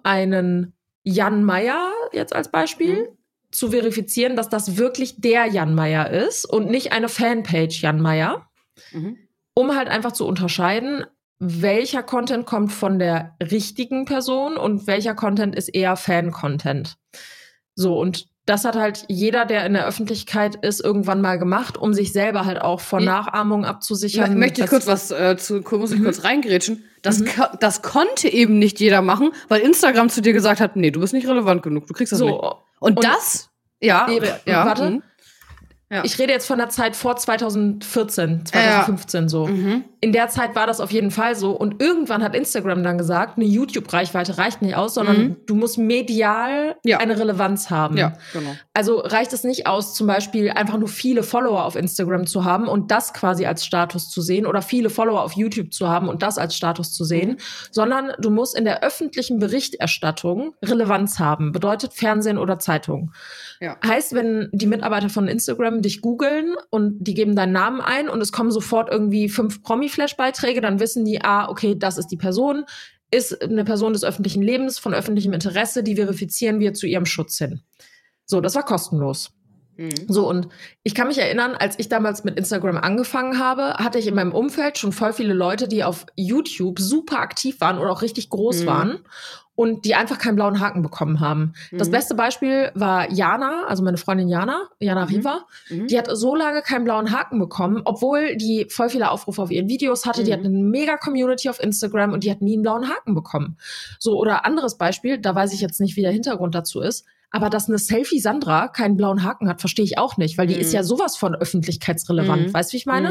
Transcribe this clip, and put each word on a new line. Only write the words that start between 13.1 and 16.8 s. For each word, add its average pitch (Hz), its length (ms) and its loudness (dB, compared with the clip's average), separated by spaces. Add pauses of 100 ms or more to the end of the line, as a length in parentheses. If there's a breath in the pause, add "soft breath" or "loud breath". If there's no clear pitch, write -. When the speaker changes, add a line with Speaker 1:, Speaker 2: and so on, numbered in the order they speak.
Speaker 1:
richtigen 240 640 -4
Person 269 500 -2
und 208 300 -2
welcher 208 300 0
Content 208 400 0
ist - 140 -4
eher 185 260 0
Fan-Content. 156 1000 -2 (760 loud breath)